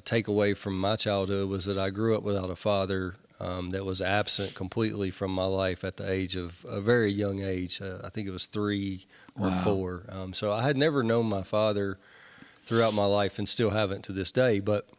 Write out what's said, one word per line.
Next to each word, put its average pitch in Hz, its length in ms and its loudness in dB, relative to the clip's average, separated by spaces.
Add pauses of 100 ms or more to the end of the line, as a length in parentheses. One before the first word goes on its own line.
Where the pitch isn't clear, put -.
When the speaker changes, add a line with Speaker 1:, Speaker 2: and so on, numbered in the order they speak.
Speaker 1:
takeaway 104 520 2
from 95 220 -4
my 98 180 2
childhood 98 520 0
was 95 160 -2
that 98 140 -2
I 95 120 0
grew 107 260 2
up 104 60 -2
without 95 280 -2
a 90 60 -6
father, 95 600 0 (240)
um, 90 300 -6
that 95 140 -4
was 92 180 -2
absent 98 540 0
completely 101 560 -2
from 95 180 -4
my 92 140 0
life 95 400 0
at 95 120 -4
the 98 140 -6
age 95 240 -2
of 87 340 -8
a 110 120 -4
very 113 320 4
young 101 280 -2
age. 92 400 -4
Uh, 98 240 -8
I 104 40 -8
think 104 180 -6
it 95 60 -6
was 92 140 -6
three 101 600 -2 (320)
or 98 100 0
Speaker 2:
Wow. 92 140 0
Speaker 1:
four. 92 460 0
Um, 95 260 -8
so 104 180 0
I 110 100 0
had 139 140 2
never 143 280 2
known 113 220 4
my 98 180 0
father 101 540 0 (640)
throughout 113 300 4
my 104 120 2
life 101 320 2
and 101 100 -2
still 110 220 2
haven't 98 360 0
to 98 60 -8
this 92 200 -2
day. 123 260 4
But, 101 300 0 (100)